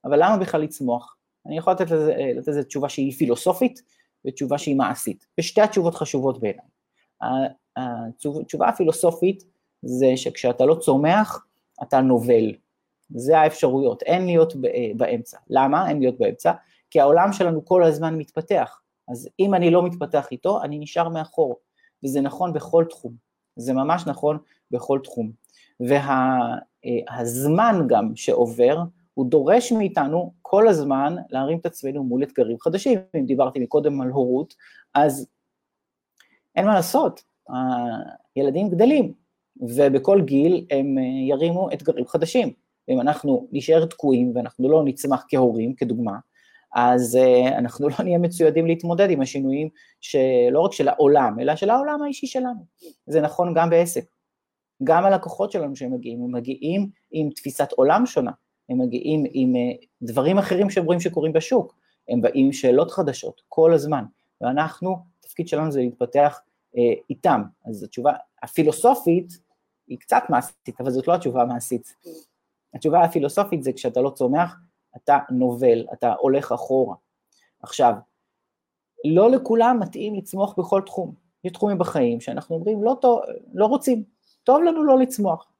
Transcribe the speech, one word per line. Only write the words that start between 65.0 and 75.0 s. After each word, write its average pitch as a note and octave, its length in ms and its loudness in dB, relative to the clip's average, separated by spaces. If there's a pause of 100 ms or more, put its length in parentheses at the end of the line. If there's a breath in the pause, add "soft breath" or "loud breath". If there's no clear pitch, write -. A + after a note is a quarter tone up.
התפקיד - 280 -10
שלנו D#3 240 -4
זה C#3 80 -2
להתפתח, B2+ 600 0 (360)
אה, A#2+ 160 4 (160)
איתם. C3+ 320 0 (240)
אז G#2 180 -12
התשובה B2 300 -2 (300)
הפילוסופית F3 960 0 (480)
היא B2 120 -12
קצת - 300 -2
מעשית, - 520 -6
אבל B2+ 100 -4
זאת C3 160 -2
לא E3+ 60 2
התשובה C3+ 280 -2
המעשית. A#2+ 540 -4 (800 loud breath)
התשובה D#3 300 2
הפילוסופית E3 600 -2
זה C3 100 -2
כשאתה B2 280 -4
לא C#3 80 0
צומח, C#3 460 -2 (420)
אתה C#3+ 200 2 (140)